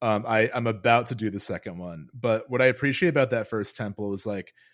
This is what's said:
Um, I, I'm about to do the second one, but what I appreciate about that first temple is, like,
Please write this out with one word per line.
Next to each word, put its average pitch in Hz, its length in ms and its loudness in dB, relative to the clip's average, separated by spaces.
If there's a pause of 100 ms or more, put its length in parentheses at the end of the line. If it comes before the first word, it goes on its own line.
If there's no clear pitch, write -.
Um, 110 260 0
I, 110 260 4
I'm 117 140 -2
about 117 400 4
to 127 80 -6
do 107 140 -4
the 98 100 -6
second 90 380 -10
one, 85 360 -12
but 113 360 0
what 123 120 0
I 127 40 8
appreciate 139 440 2
about 135 200 2
that 117 200 -2
first 107 280 -4
temple 101 360 -6
is, 98 120 -8
like, 101 280 -6 (200)